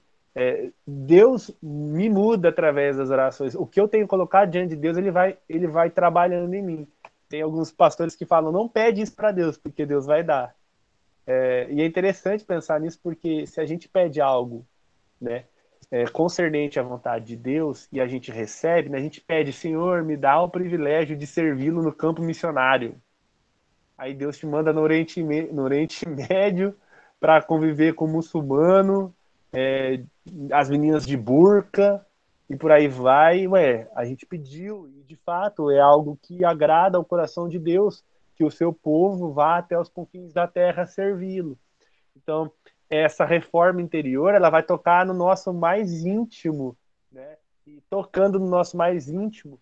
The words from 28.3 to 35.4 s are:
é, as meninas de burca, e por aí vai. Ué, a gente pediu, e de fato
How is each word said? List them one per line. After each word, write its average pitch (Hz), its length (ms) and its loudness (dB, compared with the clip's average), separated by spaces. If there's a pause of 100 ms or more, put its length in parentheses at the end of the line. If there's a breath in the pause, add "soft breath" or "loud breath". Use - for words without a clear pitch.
é, 131 440 -2 (480)
as 139 180 2
meninas 147 340 2
de 135 140 -4
burca, 196 880 4 (420)
e - 80 -10
por 156 160 2
aí 147 160 6
vai. 147 600 4
Ué, 135 480 2
a 120 100 -4
gente 127 180 -10
pediu, 170 640 -14
e 139 160 -20
de 156 120 -20
fato 175 560 -2